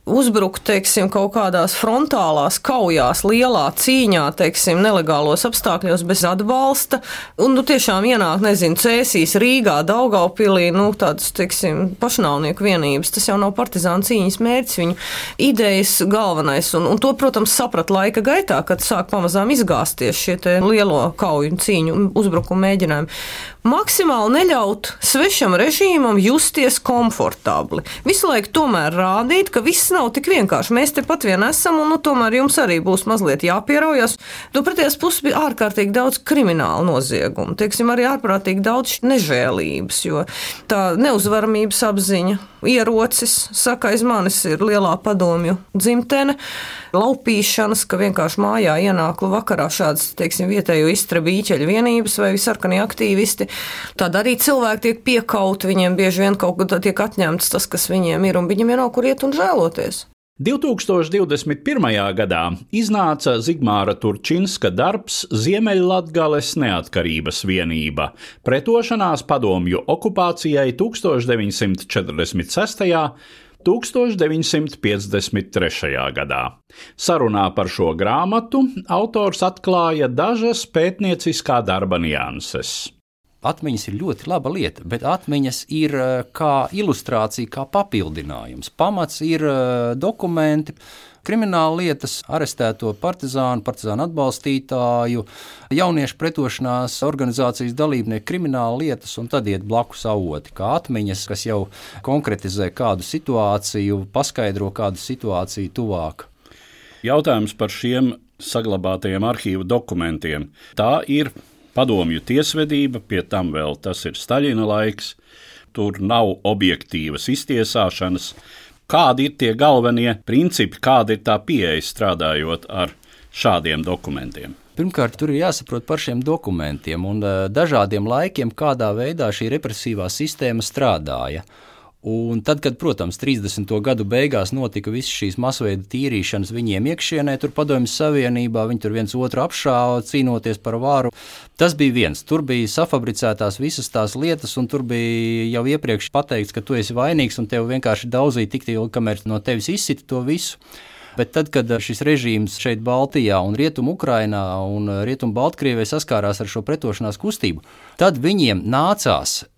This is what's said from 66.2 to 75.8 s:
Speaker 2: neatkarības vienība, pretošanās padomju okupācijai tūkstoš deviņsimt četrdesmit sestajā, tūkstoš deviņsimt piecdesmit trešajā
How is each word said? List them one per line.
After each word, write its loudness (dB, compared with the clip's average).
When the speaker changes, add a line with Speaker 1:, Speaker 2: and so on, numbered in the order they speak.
Speaker 2:
neatkarības -2
vienība, -2
pretošanās 0
padomju 0
okupācijai 0
tūkstoš 0
deviņsimt 0
četrdesmit -4
sestajā, 0
tūkstoš 0
deviņsimt 0
piecdesmit -2
trešajā -2